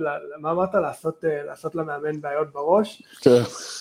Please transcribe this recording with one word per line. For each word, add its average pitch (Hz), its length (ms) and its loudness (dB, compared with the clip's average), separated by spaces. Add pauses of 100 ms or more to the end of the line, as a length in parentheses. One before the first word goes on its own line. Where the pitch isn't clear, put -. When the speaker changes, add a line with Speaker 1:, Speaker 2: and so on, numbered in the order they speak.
Speaker 1:
ל-, 147 400 -6
מה 156 100 -4
אמרת? 185 220 0
לעשות, 160 520 -2
אה, 147 180 0
לעשות 156 320 -10
למאמן 151 460 -4
בעיות 147 320 -4
בראש? 175 500 0 (180)
Speaker 2:
כן, 123 200 8 (400)